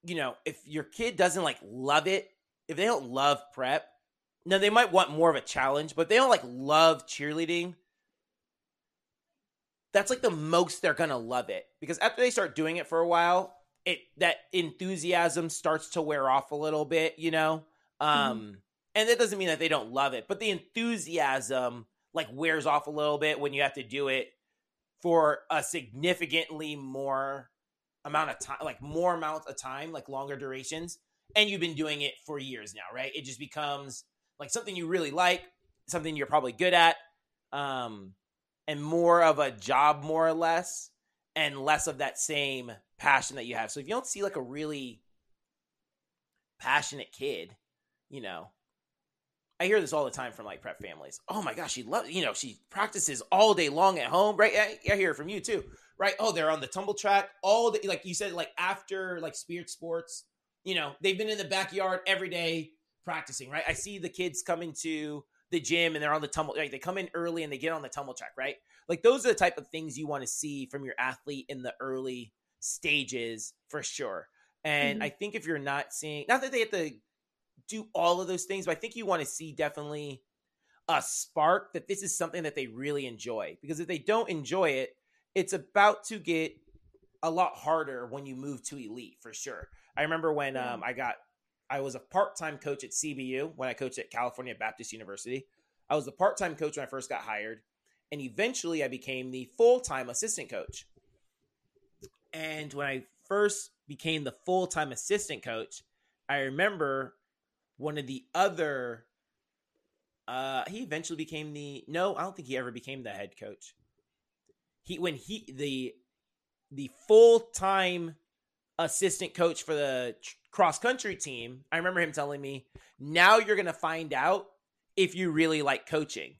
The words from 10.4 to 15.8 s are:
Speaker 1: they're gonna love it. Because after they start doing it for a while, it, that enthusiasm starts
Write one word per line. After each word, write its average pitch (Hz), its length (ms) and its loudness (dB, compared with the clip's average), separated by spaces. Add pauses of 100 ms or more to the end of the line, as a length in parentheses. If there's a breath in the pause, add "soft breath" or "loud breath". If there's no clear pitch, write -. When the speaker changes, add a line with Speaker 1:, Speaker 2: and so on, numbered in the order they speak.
Speaker 1:
they're 156 140 2
gonna 147 240 0
love 117 320 -4
it. 92 160 -6 (140)
Because 160 180 -6
after 233 240 2
they 247 80 6
start 196 240 0
doing 160 240 -2
it - 80 -6
for 165 140 0
a 170 80 2
while, 175 480 4 (280)
it, 175 140 -2 (180)
that 170 200 2 (180)
enthusiasm 170 960 0
starts 156 400 -2